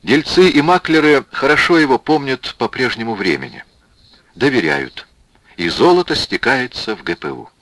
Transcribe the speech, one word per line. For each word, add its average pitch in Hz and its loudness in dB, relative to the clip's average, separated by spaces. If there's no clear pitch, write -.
Дельцы 160 4
и 147 4
маклеры 151 2
хорошо 147 2
его 139 2
помнят 139 -4
по 113 -4
прежнему 117 -6
времени, 67 -6
доверяют, 80 -2
и 87 -4
золото 175 2
стекается 123 -4
в - -14
Г 85 -6
П 73 -10
У. 60 -14